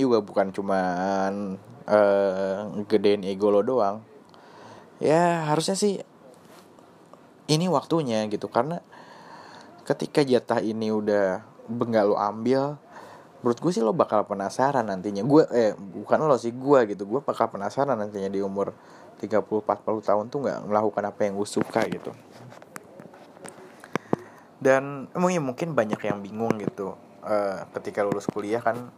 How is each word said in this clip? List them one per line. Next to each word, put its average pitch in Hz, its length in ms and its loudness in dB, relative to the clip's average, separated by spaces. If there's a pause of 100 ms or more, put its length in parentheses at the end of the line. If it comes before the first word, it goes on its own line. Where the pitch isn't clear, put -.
juga, 123 180 4
bukan 98 320 0
cuman, 98 1080 -2 (260)
eh, 98 720 2 (160)
ngegedein 104 480 2
ego 101 320 0
lo 101 80 6
doang. 110 400 0 (960)
Ya 165 480 2
harusnya 160 320 0
sih 202 240 0 (1400)
ini 160 240 2
waktunya 135 560 0
gitu, 101 240 -6
karena 147 320 -2 (1040)
ketika 143 400 0
jatah 120 320 2
ini 110 320 -2
udah 104 560 2 (240)
nggak 117 380 2
lo 98 100 2
ambil, 123 640 0 (640)
menurut 120 160 0
gue 156 80 0
sih 226 140 0
lo 214 100 2
bakal 107 320 2
penasaran 110 640 0
nantinya. 98 320 -4
Gue, 143 320 6
eh, 110 240 2
bukan 101 480 -2
lo 147 80 6
sih, 117 160 0
gue 127 480 4
gitu, 101 80 -8
gue 113 160 -2
bakal 117 240 0
penasaran 110 480 -2
nantinya 104 320 -4
di 98 160 -2
umur 98 320 -2 (440)
tiga 104 240 0
puluh, 107 180 -2
empat - 220 -2
puluh 107 180 -2
tahun 104 300 0
tuh 139 160 -4
nggak 76 120 -4 (120)
melakukan 104 400 0
apa - 160 -8
yang 98 100 -2
gue 101 120 -4
suka 107 420 0
gitu. - 240 -10 (2500)
Dan 135 560 2
emang 180 200 2
ya 170 80 0
mungkin 143 320 -4
banyak 110 280 0
yang 104 200 -2
bingung 110 400 -2
gitu. 95 320 -6 (280)
Eh, 98 360 0 (200)
ketika 104 280 -4
lulus 101 240 -2
kuliah 107 320 -4
kan 120 360 -2